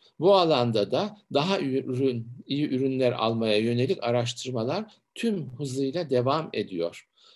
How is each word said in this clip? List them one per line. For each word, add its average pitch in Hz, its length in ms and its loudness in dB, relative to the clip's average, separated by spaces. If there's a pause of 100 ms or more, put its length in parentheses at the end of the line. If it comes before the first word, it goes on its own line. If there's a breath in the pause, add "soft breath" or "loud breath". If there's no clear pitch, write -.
(200 soft breath)
Bu 190 160 6
alanda 120 560 4
da 190 260 -2 (160)
daha 175 260 2
ürün, 131 680 -2 (180)
iyi 143 240 -2
ürünler 131 420 2
almaya 113 460 0
yönelik 120 460 0
araştırmalar 120 800 -2 (300 loud breath)
tüm 196 340 -2
hızıyla 135 600 -4
devam 135 440 2
ediyor. 90 560 -6 (260 soft breath)